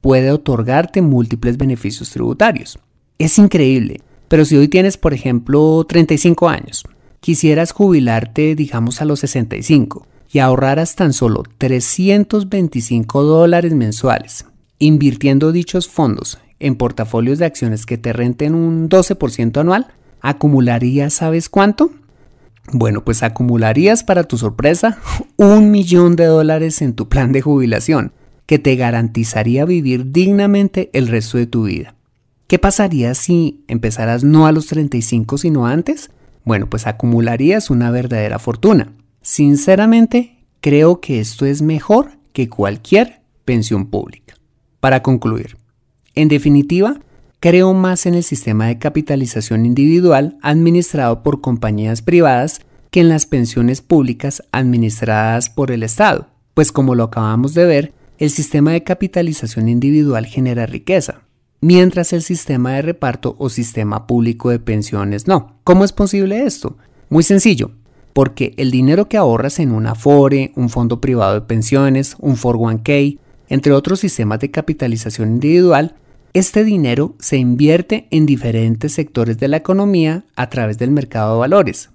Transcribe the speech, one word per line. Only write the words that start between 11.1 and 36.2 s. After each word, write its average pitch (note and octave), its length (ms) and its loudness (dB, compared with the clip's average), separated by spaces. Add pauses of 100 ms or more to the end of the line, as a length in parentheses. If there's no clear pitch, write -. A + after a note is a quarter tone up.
solo A#2 300 0 (160)
trescientos F#3+ 920 0
veinticinco C#3 760 -2
dólares E3+ 500 4
mensuales, A#2+ 720 -2 (320)
invirtiendo C#3 720 2
dichos F3 380 -4
fondos - 500 -4 (220)
en C3+ 160 -2
portafolios A#2+ 640 -4
de E3+ 80 0
acciones A2+ 400 -6
que A#2+ 120 -6
te A#2 140 -6
renten B2 420 -2
un E3 340 -2
doce F#3+ 280 2
por C3 140 -4
ciento A#2 300 -2
anual, F#3 280 0 (320)
¿acumularías C3+ 920 0
sabes E3 340 -2
cuánto? G#3 420 2 (800)
Bueno, A2 340 0
pues A2+ 180 -2
acumularías, A#2+ 840 0
para F3+ 200 0
tu A#2+ 140 -6
sorpresa, D3+ 600 0 (200)
<laughs> - 180 -12
un G#3 360 8
millón F3 420 4
de E3+ 120 4
dólares D#3+ 560 0
en C3 100 -2
tu A2+ 160 -8
plan B2+ 240 0
de C3+ 80 2
jubilación, C3 720 0 (340)
que D3+ 120 2
te C3+ 180 2
garantizaría A#2 880 -2
vivir C3+ 460 -2
dignamente G3 840 2
el B2+ 160 0
resto A2+ 280 -2
de A#2+ 100 0
tu A#2 180 -2
vida. F2+ 300 -6 (520)
¿Qué F3+ 120 0
pasaría E3+ 560 0
si E3+ 540 -2
empezaras A#2 560 -4
no D#3 220 6
a D#3 60 4
los D#3 140 -2
treinta D3 300 -4
y A#2 60 -2
cinco, A2+ 340 -2
sino C#3+ 300 0
antes? E3+ 440 -4 (340)